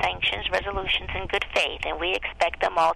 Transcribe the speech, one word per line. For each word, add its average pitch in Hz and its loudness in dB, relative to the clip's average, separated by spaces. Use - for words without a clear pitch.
sanctions 190 0
resolutions 190 -2
in 190 -4
good - -2
faith, 170 0
and 160 -2
we 175 0
expect - 0
them 185 0
all 165 6